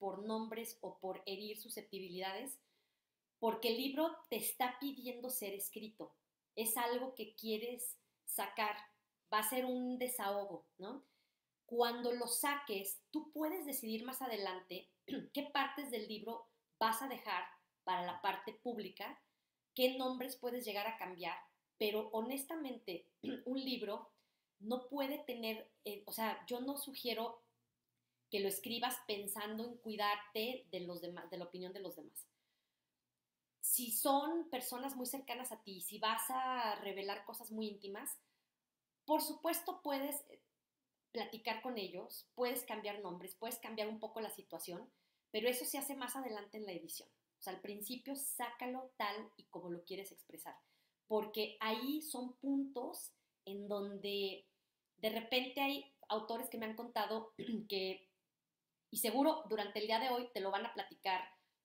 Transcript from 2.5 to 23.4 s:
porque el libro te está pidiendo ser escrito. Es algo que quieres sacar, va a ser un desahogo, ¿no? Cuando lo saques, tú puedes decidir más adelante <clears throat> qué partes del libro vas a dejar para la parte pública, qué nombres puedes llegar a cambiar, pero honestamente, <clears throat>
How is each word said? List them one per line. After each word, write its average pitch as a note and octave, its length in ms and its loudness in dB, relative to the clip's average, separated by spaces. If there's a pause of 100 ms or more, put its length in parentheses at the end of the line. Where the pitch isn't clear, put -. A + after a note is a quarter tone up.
porque A3 300 4
el A#3 80 4
libro C4+ 340 4 (180)
te A#3 80 0
está B3 440 2
pidiendo B3 500 -4
ser G3+ 240 -2
escrito. - 640 -8 (400)
Es A3+ 200 2
algo B3 380 2
que A3 220 -6
quieres A3+ 600 -2 (280)
sacar, G#3 500 0 (580)
va G#3+ 60 8
a G#3+ 100 6
ser B3+ 160 4
un B3+ 340 2
desahogo, G3+ 680 0 (120)
¿no? A3 260 -8 (640)
Cuando A#3+ 440 6
lo A#3+ 160 2
saques, A#3 760 2 (120)
tú D4+ 180 0
puedes D#4 340 2
decidir A3+ 380 0
más B3+ 180 -4
adelante F#3+ 680 -2 (160)
<clears throat> - 260 -4
qué C#4+ 120 2
partes C#4 480 0
del G#3+ 160 -2
libro A3 400 -6 (320)
vas A3+ 220 6
a C4+ 60 0
dejar G#3 360 0 (400)
para F3+ 200 4
la F3 160 -2
parte G3 320 0
pública, G#3+ 680 -4 (540)
qué C4 220 8
nombres B3+ 400 0
puedes A#3+ 280 -2
llegar G#3 220 0
a A3+ 100 -2
cambiar, F3+ 400 -4 (420)
pero G#3 320 4
honestamente, B3+ 960 -2 (160)
<clears throat> - 220 -4